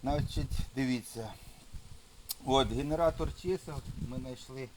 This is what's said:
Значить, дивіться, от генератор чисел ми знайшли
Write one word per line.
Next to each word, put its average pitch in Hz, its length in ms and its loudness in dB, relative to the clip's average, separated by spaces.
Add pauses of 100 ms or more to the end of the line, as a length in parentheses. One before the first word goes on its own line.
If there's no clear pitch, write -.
Значить, - 500 2 (240)
дивіться, 123 520 0 (1160)
от 131 260 6
генератор 156 580 4 (120)
чисел 180 340 -2 (340)
ми 127 80 -4
знайшли 131 600 -8